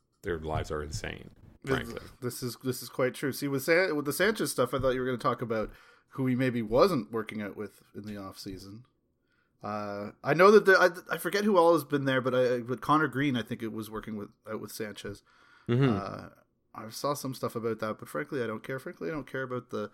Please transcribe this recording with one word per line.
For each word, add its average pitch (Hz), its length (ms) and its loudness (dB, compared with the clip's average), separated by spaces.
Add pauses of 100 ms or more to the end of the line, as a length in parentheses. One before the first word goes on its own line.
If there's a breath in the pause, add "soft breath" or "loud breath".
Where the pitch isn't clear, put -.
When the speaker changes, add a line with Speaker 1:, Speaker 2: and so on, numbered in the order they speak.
(240)
Speaker 1:
their 85 160 -4
lives 78 320 -4
are 76 120 -4
insane, - 460 -8 (340)
Speaker 2:
This, 135 140 -2
Speaker 1:
frankly. 120 240 -8 (180)
Speaker 2:
this 123 240 -8
is, 120 220 -8
this 127 180 -4
is 117 60 -16
quite 127 240 -2
true. 139 180 -4
See, 143 160 -6
with 139 160 -2
San-, 175 320 4
with 147 80 -2
the 139 100 -4
Sanchez 180 380 0
stuff, 127 220 0
I 135 60 -2
thought 131 100 2
you 127 100 0
were 127 60 -4
gonna 127 120 -2
talk 120 240 -2
about 110 300 -4 (380 soft breath)
who 131 180 -4
he 127 80 2
maybe 123 260 0
wasn't 117 520 2
working 107 280 -6
out 98 140 -8
with 104 260 -10 (140)
in 101 80 -12
the 104 140 -10
off 95 200 -14
season. 98 460 -14 (800)
Uh, 104 480 -6 (100)
I 139 120 0
know 185 180 10
that 208 140 10
the, 190 120 10
I, 175 120 8 (260)
I - 20 -4
forget 196 280 -2
who 208 100 6
all 170 160 8
has 147 140 4
been 139 180 0
there, 131 160 2
but 123 160 0
I, 127 240 4
but 117 220 -6
Connor 151 260 4
Green, 127 300 0
I 113 60 -2
think 110 200 -8
it 110 80 -6
was 110 180 -8
working 107 280 -8
with, 101 100 -10 (240)
out 107 80 -6
with 107 140 -12
Sanchez. 104 500 -10 (460 soft breath)
Speaker 1:
Mm-hmm. 120 260 4
Speaker 2:
Uh, 98 320 -8 (480)
I 110 140 -12
saw 139 240 -4
some 135 200 -8
stuff 120 220 -8
about 113 240 -4
that, 107 180 -6
but - 120 -18
frankly, 147 340 -6
I 113 40 -4
don't 110 140 -8
care. 135 160 -8
Frankly, 170 300 -10
I 160 60 -4
don't 139 180 -8
care 131 120 -6
about 123 260 -8
the, 107 240 -6